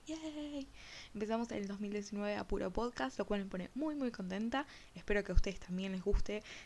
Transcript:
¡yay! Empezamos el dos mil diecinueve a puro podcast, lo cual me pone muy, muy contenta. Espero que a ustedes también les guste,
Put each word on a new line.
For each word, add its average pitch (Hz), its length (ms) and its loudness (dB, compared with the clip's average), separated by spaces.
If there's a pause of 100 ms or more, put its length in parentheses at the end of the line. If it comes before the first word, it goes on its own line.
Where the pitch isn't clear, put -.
¡yay! 294 600 -6 (460)
Empezamos 226 380 0
el 208 160 -2
dos 196 120 -6
mil 202 120 -2
diecinueve 208 460 -2
a 214 100 -4
puro 196 260 0
podcast, 240 460 0
lo 196 80 0
cual 202 160 2
me 196 60 -6
pone 180 260 -4
muy, 302 180 0
muy 269 160 0
contenta. 226 560 -2 (300)
Espero 202 280 2
que 185 80 -4
a 180 40 2
ustedes 196 240 8
también 185 320 -2
les 185 100 -2
guste, 208 400 4 (240)